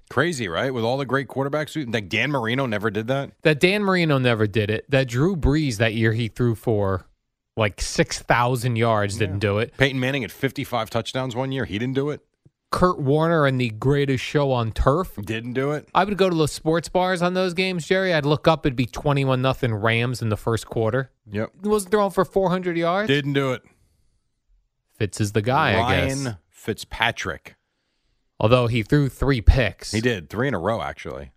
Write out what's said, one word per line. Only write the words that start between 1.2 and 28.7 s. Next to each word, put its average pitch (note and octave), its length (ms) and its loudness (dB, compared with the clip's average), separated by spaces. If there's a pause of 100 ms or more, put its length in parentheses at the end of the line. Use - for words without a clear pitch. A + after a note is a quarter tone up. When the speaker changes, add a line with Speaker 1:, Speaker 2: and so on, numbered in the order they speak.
Speaker 1:
quarterbacks. C#3 680 -6
Like, G#2+ 160 -2
Dan A2+ 220 -2
Marino B2+ 340 -2
never G#2+ 240 -2
did A2 180 -4
that. C#3 240 -4 (120)
Speaker 2:
That D#3 160 4
Dan G3+ 240 4
Marino F3 340 2
never A#2 300 2
did G#2 240 -2
it. - 180 -6
That C3 200 2
Drew D3 260 0
Brees C#3 420 0
that A2+ 160 2
year A2+ 200 4
he A2+ 160 -2
threw A#2+ 260 0
for, G2 500 -2 (520)
like, G#2+ 240 0
six - 380 0
thousand A#2+ 580 2
yards G#2+ 400 2
didn't G2 180 -2
Speaker 1:
Yeah. G2+ 40 -4 (120)
Speaker 2:
do G2+ 80 0
it. A#2+ 180 -4
Speaker 1:
Peyton C3+ 220 2
Manning B2+ 240 -2
at F#2 80 -8
fifty-five A#2+ 580 -4
touchdowns B2 460 -4
one C3+ 160 -4
year. C3+ 140 -4
He F#2+ 120 -6
didn't B2+ 180 -4
do C#3 140 -2
it. - 120 -10 (500)
Speaker 2:
Kurt F3+ 280 2
Warner D3+ 460 4
and C3 140 2
the B2 100 0
greatest C3+ 540 0
show C#3+ 300 0
on A2+ 180 0
turf. D#3+ 500 0
Speaker 1:
Didn't A2+ 320 -6
do C3+ 200 -2
it. D3 200 -8
Speaker 2:
I F3+ 120 4
would G3+ 120 -2
go F#3+ 120 4
to F3 60 0
the D#3 120 2
sports D#3+ 400 -2
bars F3+ 340 0
on F3+ 120 0
those F#3 200 -2
games, F#3 320 -2
Jerry. F#3+ 280 0
I'd D3+ 120 2
look C#3+ 220 2
up. D#3+ 180 4
It'd B2+ 120 0
be B2+ 100 0
twenty-one C3+ 540 0
nothing B2+ 340 0
Rams A2+ 480 0
in A2+ 60 0
the G#2 80 0
first - 280 -2
quarter. A#2+ 460 -2 (180)
Speaker 1:
Yep. G#2 220 -6 (100)
Speaker 2:
He G3+ 60 -6
wasn't G#3 240 -4
throwing G3+ 200 2
for F#3 140 0
four F#3+ 240 0
hundred F3+ 280 -2
yards. F3+ 320 0
Speaker 1:
Didn't C#3+ 240 0
do C#3 180 0
it. A#2+ 100 -6 (1400)
Speaker 2:
Fitz G#2 220 -4
is G#2 120 -2
the G#2+ 100 0
guy, B2+ 300 2
I A#2 200 2 (160)
guess. C3+ 160 -4
Speaker 1:
Ryan A2+ 140 -6 (120)
Fitzpatrick. - 1040 -6 (840)
Speaker 2:
Although A#2+ 280 6
he A2+ 160 0